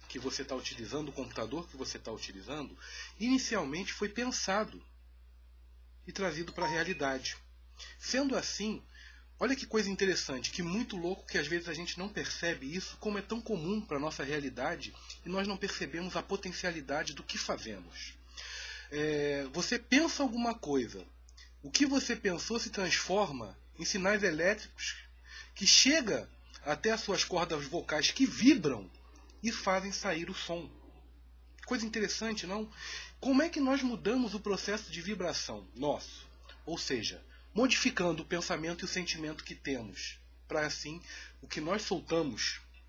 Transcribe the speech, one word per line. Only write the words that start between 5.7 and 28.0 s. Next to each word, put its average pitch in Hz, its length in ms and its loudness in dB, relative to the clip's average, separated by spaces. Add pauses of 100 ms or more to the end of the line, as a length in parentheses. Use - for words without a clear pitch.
e 180 40 -12
trazido 170 420 -2
pra 175 140 0
realidade. 160 680 0 (640)
Sendo 262 380 2
assim, 196 440 -2 (580)
olha 247 160 4
que 247 100 -8
coisa 214 240 2
interessante, 170 640 0
que 180 120 -2
muito 202 320 -2
louco 180 300 -2
que - 120 -2
às 151 100 2
vezes 170 200 0
a 170 60 -4
gente 170 240 -6
não 185 100 -4
percebe 156 680 -4
isso, 185 240 -6
como 208 200 -2
é 196 40 -2
tão 226 200 -4
comum 202 400 -2
pra 151 180 -2
nossa 151 240 -2
realidade, 139 680 -4 (320)
e 170 40 -8
nós 190 180 0
não 202 100 -2
percebemos 175 580 -4
a 165 80 0
potencialidade 165 880 -4
do - 100 -10
que - 140 -6
fazemos. 107 760 -6 (800)
É, 147 600 2
você 180 260 0
pensa 285 460 6
alguma 233 300 2
coisa, 117 520 0 (560)
o 139 100 -10
que - 140 6
você 262 300 0
pensou 202 440 -2
se 226 100 -4
transforma 160 880 0 (200)
em 160 60 -8
sinais 196 400 2
elétricos 185 800 0 (500)
que - 120 -2
chega 208 640 8 (360)
até 151 260 2
as 220 100 0
suas 180 220 2
cordas 170 420 0
vocais 156 460 2